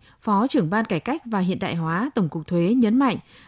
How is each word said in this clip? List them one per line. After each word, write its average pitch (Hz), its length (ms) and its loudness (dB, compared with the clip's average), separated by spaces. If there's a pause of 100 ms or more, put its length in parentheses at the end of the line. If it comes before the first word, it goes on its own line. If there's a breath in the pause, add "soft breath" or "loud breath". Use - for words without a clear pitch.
(200 soft breath)
Phó 214 260 2
trưởng 196 240 0
ban 220 140 0
cải 170 160 -2
cách 285 240 -4
và 220 140 -4
hiện 185 200 0
đại 190 160 -4
hóa 170 400 -2
Tổng 180 140 0
cục 156 180 -8
Thuế 175 280 2
nhấn 233 240 4
mạnh, 262 180 2 (320 soft breath)